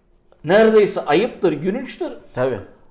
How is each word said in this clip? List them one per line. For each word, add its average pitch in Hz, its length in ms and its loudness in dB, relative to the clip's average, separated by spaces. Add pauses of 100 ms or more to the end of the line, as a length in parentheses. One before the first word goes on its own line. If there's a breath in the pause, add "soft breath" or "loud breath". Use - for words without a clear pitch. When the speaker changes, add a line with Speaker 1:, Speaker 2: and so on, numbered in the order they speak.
(440)
Speaker 1:
neredeyse 214 600 4
ayıptır, 180 480 0
gülünçtür. 226 600 -6 (220)
Speaker 2:
Tabii. 127 260 -4 (300)